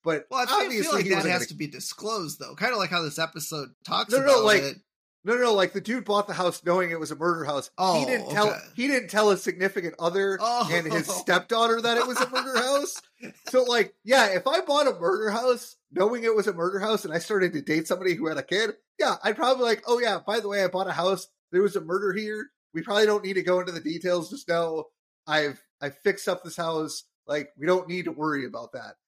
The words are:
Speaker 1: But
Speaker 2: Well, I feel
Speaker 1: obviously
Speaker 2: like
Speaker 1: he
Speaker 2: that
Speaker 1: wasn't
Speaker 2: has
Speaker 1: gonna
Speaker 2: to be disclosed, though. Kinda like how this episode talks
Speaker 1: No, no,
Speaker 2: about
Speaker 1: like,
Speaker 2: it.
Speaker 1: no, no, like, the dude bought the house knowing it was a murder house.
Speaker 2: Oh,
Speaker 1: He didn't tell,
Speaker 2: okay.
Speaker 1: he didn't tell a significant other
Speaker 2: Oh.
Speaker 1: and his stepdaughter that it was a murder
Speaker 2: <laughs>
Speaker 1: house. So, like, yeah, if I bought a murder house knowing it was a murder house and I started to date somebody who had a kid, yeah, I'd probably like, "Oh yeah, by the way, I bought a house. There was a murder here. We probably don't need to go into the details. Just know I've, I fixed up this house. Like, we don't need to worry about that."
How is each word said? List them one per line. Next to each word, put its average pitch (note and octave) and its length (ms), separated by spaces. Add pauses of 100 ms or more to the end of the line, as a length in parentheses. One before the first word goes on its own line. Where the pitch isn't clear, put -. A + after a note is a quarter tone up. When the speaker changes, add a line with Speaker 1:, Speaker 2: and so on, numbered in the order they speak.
Speaker 1:
But D#3 280
Speaker 2:
Well, B3+ 100
I B3 60
feel C4 80 (120)
Speaker 1:
obviously B3 300
Speaker 2:
like F3 80
Speaker 1:
he F#3+ 60
Speaker 2:
that F#3+ 60
Speaker 1:
wasn't F#3 160
Speaker 2:
has F3 100
Speaker 1:
gonna - 80
Speaker 2:
to D#3+ 40
be D3 140
disclosed, F#3 720
though. C3 160
Kinda A#3 200
like F#3 140
how F3 120
this D3+ 180
episode D3+ 480 (160)
talks F3+ 280
Speaker 1:
No, C4 60
no, C4+ 60
Speaker 2:
about B3+ 200
Speaker 1:
like, G#3 180
Speaker 2:
it. C#3 140 (460)
Speaker 1:
no, A3+ 140
no, A#3+ 180
like, F#3 180
the G3 80
dude A3+ 240
bought G3+ 220
the F#3 80
house F3 300
knowing F3 260
it E3 100
was D3+ 100
a D3 60
murder E3 280
house. C#3 340
Speaker 2:
Oh, F3 220
Speaker 1:
He C#3 40
didn't G#3 260
tell, G#3 200
Speaker 2:
okay. - 80 (180)
Speaker 1:
he B3 120
didn't B3+ 200
tell G#3+ 220
a F#3+ 80
significant F3+ 600
other G3 440
Speaker 2:
Oh. A#3 280
Speaker 1:
and E3 220
his E3 140
stepdaughter A3+ 760
that A#3 160
it B3 100
was A#3+ 140
a B3 80
murder B3+ 300
Speaker 2:
<laughs> - 0
Speaker 1:
house. C#4 420 (480)
So, B3+ 140
like, A#3+ 320 (100)
yeah, A#3+ 300
if F3+ 120
I D#4+ 140
bought D4 280
a A3+ 100
murder G3 320
house A#3+ 460 (140)
knowing A3 340
it A3+ 100
was G#3+ 140
a F#3+ 40
murder F3+ 280
house G#3+ 260
and D#3 80
I E3+ 40
started F#3 360
to D3 80
date D#3+ 260
somebody F#3 260
who D#3+ 120
had D#3 100
a C3+ 60
kid, G#3 340 (220)
yeah, A3+ 240
I'd G#3 140
probably B3+ 280
like, A3+ 220
"Oh A#3+ 140
yeah, G#3 180
by A3 220
the G3+ 80
way, G3+ 160
I F3 40
bought F#3 200
a E3+ 40
house. F#3 360 (240)
There F#3 100
was G3+ 140
a F3+ 40
murder F#3 320
here. G#3+ 380 (240)
We E3 80
probably G#3 240
don't G#3 180
need F#3+ 100
to F#3 80
go F3+ 180
into F3+ 120
the E3 80
details. E3+ 480
Just - 200
know E3 400 (380)
I've, D3+ 360 (180)
I C#3+ 100
fixed G3 380
up F3+ 160
this E3 120
house. D#3+ 480 (220)
Like, C#3+ 300
we C#3+ 100
don't F3+ 220
need F3+ 160
to E3 80
worry C#3+ 320
about A#2 280
that." A2+ 240 (120)